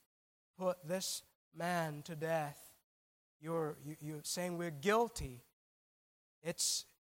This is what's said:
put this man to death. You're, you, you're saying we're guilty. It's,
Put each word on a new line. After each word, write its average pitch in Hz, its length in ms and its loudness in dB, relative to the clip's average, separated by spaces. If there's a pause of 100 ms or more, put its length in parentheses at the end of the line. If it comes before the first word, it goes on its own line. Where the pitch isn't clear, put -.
(580)
put 180 260 2
this 180 380 -2 (340)
man 165 460 0
to 165 140 -8
death. 156 420 0 (840)
You're, 156 440 0
you, 151 160 -6
you're 151 220 -4
saying 180 340 0
we're 170 140 -2
guilty. 156 720 2 (1000)
It's, - 440 0 (140)